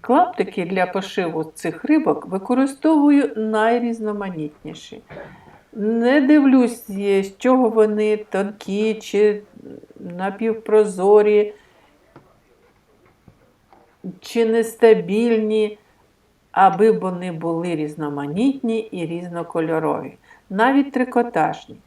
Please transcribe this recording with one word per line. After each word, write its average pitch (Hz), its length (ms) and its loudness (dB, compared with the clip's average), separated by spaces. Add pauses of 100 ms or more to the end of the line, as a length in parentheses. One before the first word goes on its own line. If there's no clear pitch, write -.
Клаптики 233 640 0
для 185 200 0
пошиву 180 580 -6
цих 156 420 -10
рибок 226 400 0
використовую 277 1080 0
найрізноманітніші. 214 1700 -4 (720)
Не 233 480 2
дивлюсь, 269 640 4
з 196 500 -2
чого 254 320 2
вони, 214 480 2
тонкі 208 760 -4
чи 208 480 0 (580)
напівпрозорі, 208 1500 2 (2750)
чи 233 260 -2
нестабільні, 220 1300 2 (760)
аби 190 400 4
вони 180 400 -4
були 170 440 -4
різноманітні 151 1040 -4
і 185 260 -8
різнокольорові, 165 1120 -6 (320)
навіть 269 420 2
трикотажні. 233 960 -2